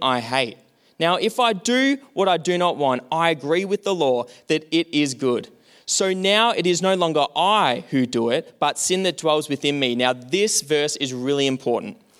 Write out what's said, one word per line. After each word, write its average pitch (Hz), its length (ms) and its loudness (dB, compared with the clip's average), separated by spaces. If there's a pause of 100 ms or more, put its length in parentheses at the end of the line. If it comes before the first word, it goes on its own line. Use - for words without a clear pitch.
I 127 180 0
hate. 120 380 -2 (420)
Now, 170 160 2
if 214 240 -2
I 233 140 2
do 262 420 0 (160)
what 190 160 0
I 175 80 4
do 175 220 -2
not 175 180 0
want, 131 340 0
I 165 200 2
agree 160 340 0
with 202 200 -4
the 196 100 0
law 127 320 0 (220)
that 156 220 -2
it 165 220 0
is 143 220 0
good. 120 340 -2 (380)
So 190 260 0
now 202 380 2
it 175 160 -2
is 175 160 0
no 190 120 2
longer 160 300 2 (100)
I 175 560 2
who 131 140 2
do 117 240 -2
it, 143 300 -4
but 147 200 0
sin 185 260 -2
that 175 120 -2
dwells 151 320 0
within 143 320 -2
me." 123 140 0
Now, 123 180 2
this 143 480 -2
verse 147 360 -2
is 131 180 -6
really 139 320 0
important. 120 500 -2 (240)